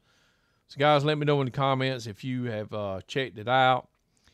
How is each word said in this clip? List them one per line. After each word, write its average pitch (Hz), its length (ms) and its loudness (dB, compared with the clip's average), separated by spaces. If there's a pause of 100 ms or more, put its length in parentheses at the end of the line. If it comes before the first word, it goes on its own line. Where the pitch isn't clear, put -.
(680)
So, - 100 -18
guys, 147 260 4
let 151 140 0
me 151 60 -2
know 147 160 2
in 131 60 0
the 120 40 -6
comments 131 560 -2
if 101 160 -14
you 127 220 -6
have, 107 280 -6
uh, 101 340 -6
checked 120 320 -6
it 107 100 -8
out. 127 400 4 (460)